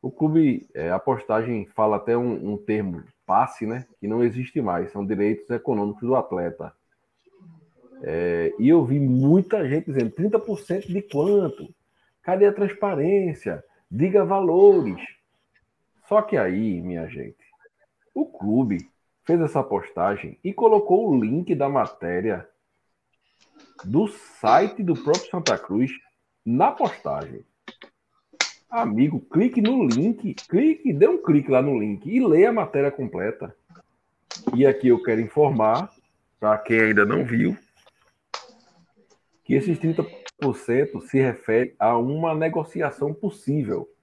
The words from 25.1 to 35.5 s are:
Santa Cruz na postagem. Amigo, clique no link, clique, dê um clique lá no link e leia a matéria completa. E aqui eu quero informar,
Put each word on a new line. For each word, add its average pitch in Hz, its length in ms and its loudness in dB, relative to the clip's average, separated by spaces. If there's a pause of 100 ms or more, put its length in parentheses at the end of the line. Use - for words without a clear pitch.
Santa 139 280 -2
Cruz 107 340 -2 (540)
na 143 260 2
postagem. - 720 -6 (1200)
Amigo, 151 500 0
clique 226 420 0
no 226 240 2
link, 160 480 -2 (140)
clique, 277 440 0
dê 156 160 4
um 359 140 2
clique 147 280 2
lá 127 120 6
no 135 180 0
link 104 260 -4
e 226 140 0
leia 196 300 6
a 240 40 0
matéria 143 380 0
completa. 104 640 -8 (1000)
E 127 100 4
aqui 131 240 4
eu 120 120 4
quero 113 200 0
informar, 131 680 0 (480)